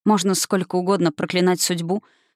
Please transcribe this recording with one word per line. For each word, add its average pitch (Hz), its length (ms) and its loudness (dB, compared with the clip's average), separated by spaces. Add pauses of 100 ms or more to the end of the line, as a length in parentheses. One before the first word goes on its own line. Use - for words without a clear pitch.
Можно 196 300 4
сколько 180 420 -2
угодно 180 360 0
проклинать 180 480 0
судьбу, 175 420 -4 (340)